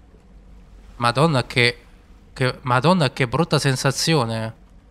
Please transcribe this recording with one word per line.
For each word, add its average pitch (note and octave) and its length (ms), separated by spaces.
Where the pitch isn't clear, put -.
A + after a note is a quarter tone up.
madonna B2+ 480
che, A#2+ 340
che, B2+ 300
madonna C3+ 480
che C3+ 160
brutta C#3 320
sensazione. B2+ 1040